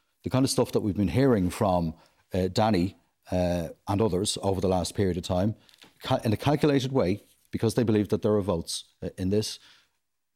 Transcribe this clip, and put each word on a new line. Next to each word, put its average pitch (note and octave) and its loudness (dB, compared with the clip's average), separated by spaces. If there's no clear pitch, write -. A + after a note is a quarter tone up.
the - -6
kind C3 2
of C3+ 0
stuff - 0
that A2+ 2
we've F#2+ -2
been G2+ 2
hearing A2+ 2
from, F2 0
uh, F#2 0
Danny, G2 2
uh, F2 0
and G2+ 0
others G2+ 0
over F#2+ -2
the F#2+ 0
last F2+ 0
period F#2 0
of F2+ -6
time, F#2+ -2
ca-, - -2
in A2 2
a G#2 2
calculated C#3 0
way, G2+ 0
because - -2
they B2+ 2
believe G#2 2
that G2+ 0
there G#2+ 0
are G2+ 0
votes, F2+ -4
uh, F#2 -6
in F#2 -2
this. G#2+ -2